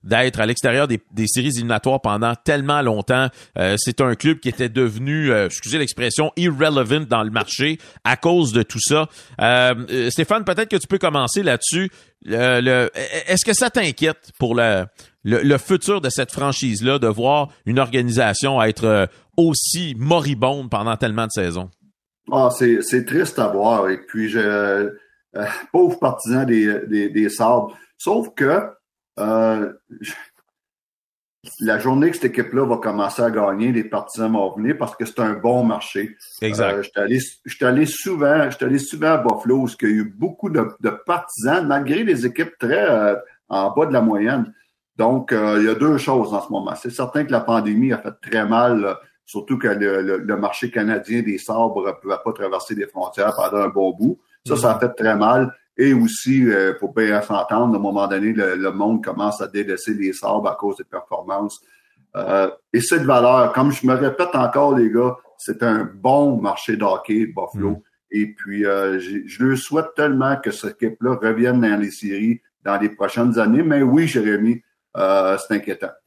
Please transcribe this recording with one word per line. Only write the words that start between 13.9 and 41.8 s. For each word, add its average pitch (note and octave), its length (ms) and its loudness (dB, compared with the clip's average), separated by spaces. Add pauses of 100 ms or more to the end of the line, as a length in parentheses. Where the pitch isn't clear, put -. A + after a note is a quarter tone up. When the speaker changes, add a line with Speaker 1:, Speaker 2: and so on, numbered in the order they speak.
Speaker 1:
pour A#2+ 160 0
le, G#2+ 300 2 (380)
le, A2 200 2
le C#3+ 160 6
futur F#3+ 420 0
de C3+ 80 -2
cette B2+ 220 -4
franchise-là, C3+ 680 0
de B2 100 2
voir B2+ 420 0 (180)
une A#2 100 0
organisation B2 840 2
être, A2 240 2
euh, G#2 200 4 (320)
aussi E3 600 0
moribonde C#3 720 0
pendant A2 260 -2
tellement A2+ 300 -2
de G#2+ 40 -8
saisons ? F#2 380 -4 (600)
Speaker 2:
Ah, C3 180 4
c'est, A#2 320 2
c'est B2 240 -2
triste D#3 320 -2
à A2+ 120 0
voir. G2+ 400 0
Et F#2+ 100 -2
puis, G#2+ 300 -6
je, G#2+ 100 -2
euh, G#2 500 0 (840)
pauvres F3 280 4
partisans B2+ 440 0
des, G#2+ 440 2
des, G#2 220 -2
des G#2 200 0
Sabres. A2+ 480 0 (220)
Sauf A3+ 360 -2
que, D#3 280 2 (560)
euh, A2 520 0 (300)
je, G#2 100 -12 (1500)
la A2 180 0
journée C3+ 300 2
que E3 80 -4
cette - 80 -4 (120)
équipe-là B2 280 0
va A#2+ 120 0
commencer G#2 440 -4
à A#2 100 2
gagner, G#2 400 0
les A2+ 140 0
partisans A2 480 -4
vont G2 220 0
venir A#2 220 -2
parce - 200 -6
que A#2 80 -6
c'est - 160 -10
un A2 120 0
bon A#2+ 300 2
marché. G#2+ 540 -4 (240)
Speaker 1:
Exact. G#2 320 -2
Speaker 2:
Euh, G2+ 100 -2
j'étais - 160 -8
allé, A2 200 0 (260)
j'étais - 200 -4
allé B2+ 200 4
souvent, D3+ 640 0
j'étais C3 160 -6
allé C3+ 140 2
souvent D3+ 340 -2
à D#3 40 2
Buffalo, A#2+ 420 2
où B2+ 80 0 (140)
il A2+ 60 2
y G#2 40 2
a G#2+ 40 2
eu G#2+ 80 2
beaucoup G#2+ 460 -6
de, D#3 180 0 (140)
de - 80 -2
partisans, E3+ 760 -4
malgré C#3+ 380 0